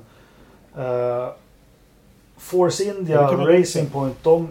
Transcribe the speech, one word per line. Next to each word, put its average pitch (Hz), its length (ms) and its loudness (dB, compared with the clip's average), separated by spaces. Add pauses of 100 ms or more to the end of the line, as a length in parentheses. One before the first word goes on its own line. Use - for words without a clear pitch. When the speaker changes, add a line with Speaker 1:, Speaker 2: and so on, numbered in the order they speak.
(760)
Speaker 1:
Eh, 123 520 -4 (1080)
Force 180 460 0
India, 190 320 -4
Speaker 2:
Ja, 147 60 2
det 143 80 4
kan 135 80 0
man 139 100 0
Speaker 1:
Racing 180 200 6
Speaker 2:
säga. 165 240 -2
Speaker 1:
Point, 135 320 -4
de, 165 280 2